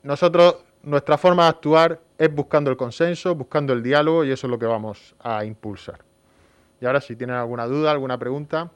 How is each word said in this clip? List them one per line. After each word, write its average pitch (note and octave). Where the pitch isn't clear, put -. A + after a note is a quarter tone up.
Nosotros, E3+
nuestra D3
forma F3+
de E3
actuar D#3+
es D#3+
buscando D3
el B2+
consenso, E3+
buscando C#3
el A#2+
diálogo, D3+
y C3+
eso C3
es B2+
lo A#2+
que A#2
vamos A2
a A2
impulsar. G#2+
Y B2
ahora, C3+
si -
tienen B2
alguna A#2+
duda, D3
alguna C3+
pregunta. D3